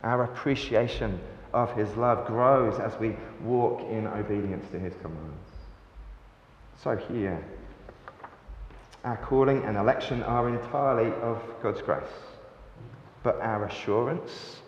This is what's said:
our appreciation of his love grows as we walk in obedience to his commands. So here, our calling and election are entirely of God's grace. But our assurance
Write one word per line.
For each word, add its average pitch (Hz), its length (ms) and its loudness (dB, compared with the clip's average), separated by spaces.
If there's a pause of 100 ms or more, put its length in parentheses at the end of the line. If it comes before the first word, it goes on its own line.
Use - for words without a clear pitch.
our 123 200 4
appreciation 117 960 2 (340)
of 120 200 2
his 104 220 0
love 120 320 4
grows 120 520 6
as 110 200 -2
we 110 160 0 (260)
walk 120 400 2
in 110 260 -2
obedience 101 640 -2
to 90 100 -6
his 90 220 -4
commands. 80 480 -10 (1300)
So 120 180 0
here, 98 480 -2 (1600)
our 117 140 -2
calling 135 460 4
and 104 140 0
election 120 460 2
are 120 260 2
entirely 120 640 2 (100)
of 117 200 -2 (200)
God's 107 200 0
grace. - 220 0 (1200)
But - 180 2
our 104 240 0
assurance - 1040 -2